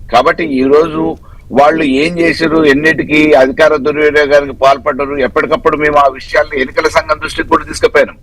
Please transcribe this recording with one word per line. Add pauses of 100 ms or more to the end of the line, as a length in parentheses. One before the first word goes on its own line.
(120)
కాబట్టి
ఈ
రోజు (360)
వాళ్ళు
ఏం
చేశారు,
ఎన్నిటికీ
అధికార
దుర్వినియోగానికి
పాల్పడ్డారు,
ఎప్పటికప్పుడు
మేము
ఆ
విషయాల్ని
ఎన్నికల
సంఘం
దృష్టికి
కూడా
తీసుకుపోయినాం.